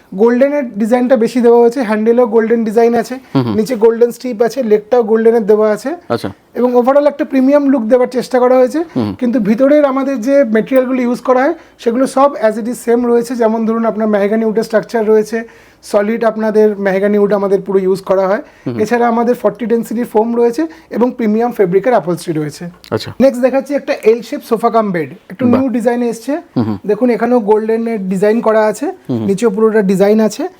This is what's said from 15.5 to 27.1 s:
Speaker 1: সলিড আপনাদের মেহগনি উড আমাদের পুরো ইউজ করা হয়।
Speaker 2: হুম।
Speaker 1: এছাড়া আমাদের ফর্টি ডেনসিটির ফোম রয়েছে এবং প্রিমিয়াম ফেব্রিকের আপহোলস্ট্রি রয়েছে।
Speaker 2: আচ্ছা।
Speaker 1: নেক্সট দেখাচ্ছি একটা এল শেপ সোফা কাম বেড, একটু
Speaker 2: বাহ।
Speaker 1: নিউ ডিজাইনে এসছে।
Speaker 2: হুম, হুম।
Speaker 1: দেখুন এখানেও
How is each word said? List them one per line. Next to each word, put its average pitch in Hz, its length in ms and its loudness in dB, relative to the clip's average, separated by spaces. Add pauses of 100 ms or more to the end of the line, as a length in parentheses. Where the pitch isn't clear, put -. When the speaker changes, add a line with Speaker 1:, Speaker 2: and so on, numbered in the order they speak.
Speaker 1:
সলিড 214 400 -2
আপনাদের 214 560 0
মেহগনি 196 380 0
উড 202 160 2
আমাদের 196 280 0
পুরো 190 180 0
ইউজ 185 220 -2
করা 190 260 0
হয়। 214 140 0 (260)
Speaker 2:
হুম। 123 120 -4
Speaker 1:
এছাড়া 240 280 0
আমাদের 233 280 0
ফর্টি 214 300 -2
ডেনসিটির 226 400 -2
ফোম 226 300 0
রয়েছে 240 320 0 (220)
এবং 240 280 -2
প্রিমিয়াম 226 340 0
ফেব্রিকের 196 420 0
আপহোলস্ট্রি 175 400 -2
রয়েছে। 151 360 -8 (220)
Speaker 2:
আচ্ছা। - 300 -6
Speaker 1:
নেক্সট 247 200 2
দেখাচ্ছি 269 320 0
একটা 277 200 -4
এল 226 280 2
শেপ 277 280 -10
সোফা 233 200 0
কাম 214 220 0
বেড, 160 220 -6 (160)
একটু 196 160 -4
Speaker 2:
বাহ। 247 160 2
Speaker 1:
নিউ 269 80 -2
ডিজাইনে 240 400 -2
এসছে। 233 280 -6
Speaker 2:
হুম, - 260 -4
হুম। 104 140 -4 (100)
Speaker 1:
দেখুন 208 220 0
এখানেও 240 300 0